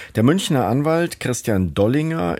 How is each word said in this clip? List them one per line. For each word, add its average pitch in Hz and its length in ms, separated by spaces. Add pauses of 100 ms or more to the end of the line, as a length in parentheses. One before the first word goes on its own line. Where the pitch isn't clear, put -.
(160)
Der 110 60
Münchner 143 420
Anwalt 156 560
Christian 98 540
Dollinger 151 640